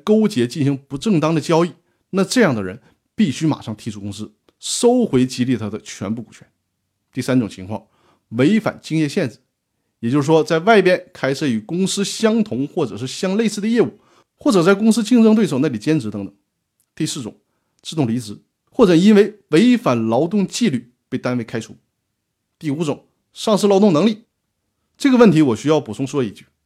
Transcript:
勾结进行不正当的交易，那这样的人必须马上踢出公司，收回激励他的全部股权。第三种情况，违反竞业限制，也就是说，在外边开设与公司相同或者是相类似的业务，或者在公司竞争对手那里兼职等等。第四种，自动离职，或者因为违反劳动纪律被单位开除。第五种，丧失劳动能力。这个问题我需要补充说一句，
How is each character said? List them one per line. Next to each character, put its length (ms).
勾 240
结 180
进 200
行 120
不 220
正 220
当 120
的 80
交 240
易， 60
那 140
这 160
样 120
的 120
人 180
必 160
须 160
马 160
上 140
踢 160
出 80
公 120
司， 200
收 480
回 180
激 200
励 120
他 140
的 100
全 320
部 80
股 120
权。 120
第 80
三 200
种 80
情 180
况， 160
违 320
反 200
竞 160
业 120
限 200
制， 100
也 100
就 120
是 60
说， 180
在 160
外 200
边 320
开 220
设 140
与 100
公 260
司 200
相 400
同 240
或 180
者 100
是 80
相 320
类 120
似 120
的 60
业 160
务， 160
或 160
者 100
在 100
公 200
司 100
竞 180
争 140
对 100
手 140
那 80
里 100
兼 220
职 100
等 160
等。 80
第 100
四 160
种， 160
自 140
动 100
离 140
职， 200
或 160
者 80
因 220
为 320
违 280
反 300
劳 220
动 180
纪 240
律 220
被 100
单 180
位 60
开 160
除。 160
第 100
五 140
种， 220
丧 260
失 80
劳 140
动 120
能 140
力。 200
这 140
个 60
问 160
题 100
我 140
需 120
要 120
补 120
充 140
说 160
一 80
句， 160